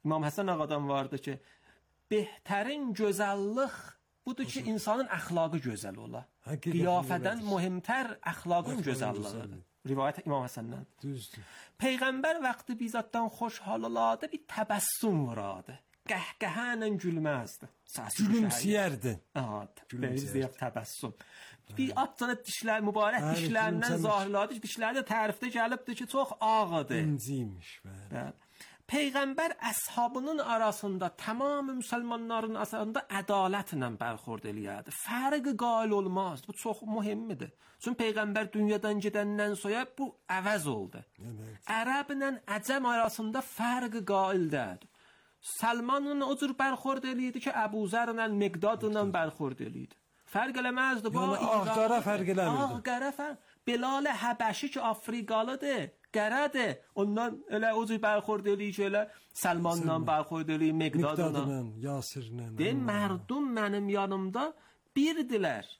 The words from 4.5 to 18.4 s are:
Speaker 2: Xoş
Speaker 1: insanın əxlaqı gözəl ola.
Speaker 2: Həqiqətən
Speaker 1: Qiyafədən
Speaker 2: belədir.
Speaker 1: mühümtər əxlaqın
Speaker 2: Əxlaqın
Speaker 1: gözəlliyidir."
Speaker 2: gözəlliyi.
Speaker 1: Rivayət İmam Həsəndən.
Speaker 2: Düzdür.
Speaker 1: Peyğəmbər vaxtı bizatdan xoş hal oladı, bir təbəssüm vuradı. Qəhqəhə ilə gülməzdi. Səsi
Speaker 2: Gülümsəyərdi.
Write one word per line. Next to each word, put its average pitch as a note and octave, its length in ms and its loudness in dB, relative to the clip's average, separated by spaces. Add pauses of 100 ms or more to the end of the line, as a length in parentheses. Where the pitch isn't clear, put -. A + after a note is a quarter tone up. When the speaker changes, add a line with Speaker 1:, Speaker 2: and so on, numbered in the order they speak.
Speaker 2:
Xoş - 60 -4
Speaker 1:
insanın A3 400 0
əxlaqı E3 580 0
gözəl G2+ 320 -6
ola. A#2 240 -10 (240)
Speaker 2:
Həqiqətən D#3 320 -2
Speaker 1:
Qiyafədən F3 640 2
Speaker 2:
belədir. G#3+ 100 -4
Speaker 1:
mühümtər F#3+ 580 0 (120)
əxlaqın E3+ 560 0
Speaker 2:
Əxlaqın G3+ 120 -2
Speaker 1:
gözəlliyidir." G#2 600 -4
Speaker 2:
gözəlliyi. F#2+ 140 -14 (260)
Speaker 1:
Rivayət C3+ 360 0
İmam C#3 200 2
Həsəndən. B2 400 -8 (180)
Speaker 2:
Düzdür. A#2+ 400 -8 (360)
Speaker 1:
Peyğəmbər C4 640 2
vaxtı B3 360 -2
bizatdan A#3 500 -2
xoş A#3 300 -6
hal A3+ 240 -4
oladı, A3+ 480 2
bir D#4 100 -8 (120)
təbəssüm G#3+ 640 0 (100)
vuradı. G2+ 520 -6 (280)
Qəhqəhə F#3+ 580 -4 (100)
ilə A3 120 -2 (160)
gülməzdi. D3+ 640 -2 (180)
Səsi A2+ 380 -2
Speaker 2:
Gülümsəyərdi. F#3+ 960 2 (160)